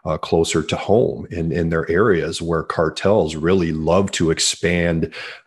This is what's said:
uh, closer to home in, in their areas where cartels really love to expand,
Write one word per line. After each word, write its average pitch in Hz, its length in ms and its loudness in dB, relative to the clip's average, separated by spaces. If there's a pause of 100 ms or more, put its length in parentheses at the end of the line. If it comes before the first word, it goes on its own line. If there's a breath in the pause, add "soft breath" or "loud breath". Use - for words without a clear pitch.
uh, 78 140 -2
closer 82 440 0
to - 140 -4
home - 540 0
in, 82 220 -4
in 82 180 0
their 82 200 -2
areas 85 520 2
where 82 200 -2
cartels 85 720 0
really 82 380 2
love 82 380 0
to 82 200 0
expand, 85 840 0 (320 loud breath)